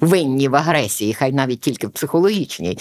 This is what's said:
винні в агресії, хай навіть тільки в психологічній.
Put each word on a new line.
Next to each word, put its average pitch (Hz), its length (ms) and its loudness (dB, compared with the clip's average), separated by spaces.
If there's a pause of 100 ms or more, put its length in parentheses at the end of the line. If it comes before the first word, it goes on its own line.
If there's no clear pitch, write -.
винні 143 460 2
в 131 80 2
агресії, 139 580 0
хай 135 180 -2
навіть 131 280 0
тільки 117 280 -4
в 101 40 -8
психологічній. 160 880 -2